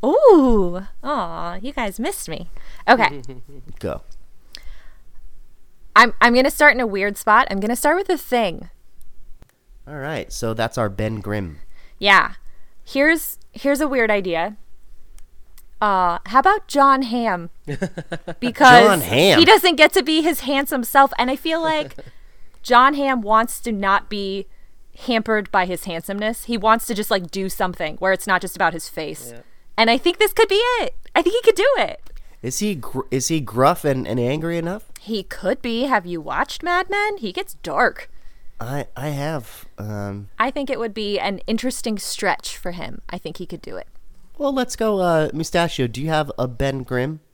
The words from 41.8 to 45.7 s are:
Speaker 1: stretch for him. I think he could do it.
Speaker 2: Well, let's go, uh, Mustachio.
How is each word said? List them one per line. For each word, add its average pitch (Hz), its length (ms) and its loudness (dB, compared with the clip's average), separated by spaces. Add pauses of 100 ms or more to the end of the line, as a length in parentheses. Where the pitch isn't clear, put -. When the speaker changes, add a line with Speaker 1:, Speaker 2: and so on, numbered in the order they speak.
Speaker 1:
stretch - 600 -6
for 180 140 -8
him. - 380 -10
I 175 80 -6
think 160 200 -10
he 185 80 -10
could - 160 -12
do - 160 -12
it. - 100 -14 (500)
Speaker 2:
Well, 285 160 -2
let's 254 220 -2
go, 214 240 0
uh, 165 340 2
Mustachio. 160 540 0